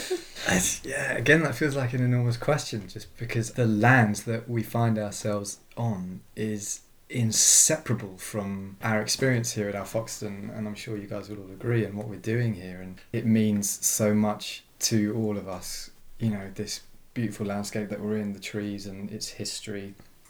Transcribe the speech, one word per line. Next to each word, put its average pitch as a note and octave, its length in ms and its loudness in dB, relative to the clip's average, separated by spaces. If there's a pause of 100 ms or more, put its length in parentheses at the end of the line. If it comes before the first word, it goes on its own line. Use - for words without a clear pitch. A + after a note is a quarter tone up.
(480)
It's, - 380 0
yeah, - 280 -2
again, D3 280 6
that C3+ 140 0
feels C#3 200 0
like C3 180 0
an B2+ 100 2
enormous A#2+ 340 4
question, A#2 500 0
just - 300 -14
because A#2 360 -2
the B2 120 2
land A2 520 6 (100)
that A2+ 200 -4
we A#2 140 0
find A2+ 380 2
ourselves G#2 580 -4 (180)
on F#2 460 -4 (140)
is G#2+ 460 -6 (280)
inseparable A2+ 1080 4
from G2 680 -6
our A2 180 2
experience A#2 520 2
here G#2 140 -2
at G2+ 80 -2
Alfoxden, G#2 800 -6
and G#2+ 120 -4
I'm G#2 80 -6
sure G#2+ 220 -8
you G2+ 100 -8
guys G2+ 220 -8
will G#2 100 -10
all F#2+ 120 -14
agree, A#2 320 2
and G2 120 -4
what G#2+ 120 -4
we're G2+ 100 -8
doing A2+ 360 0
here, F#2 260 -8
and F#2 220 -12 (100)
it A#2 140 -2
means G#2+ 600 4
so G#2+ 280 4
much G#2+ 500 0 (180)
to G#2+ 360 2
all G#2+ 180 0
of F#2+ 120 -6
us, - 420 -8 (300)
you A2+ 100 2
know, G2 240 -4
this - 280 -8 (340)
beautiful G#2+ 320 -4
landscape G2+ 420 -4
that G#2 100 -6
we're G#2+ 180 -2
in, G#2 160 -2
the G2 60 -10
trees G#2 460 -6
and G2+ 260 -10
its G#2+ 180 -8
history G2+ 640 -8 (340)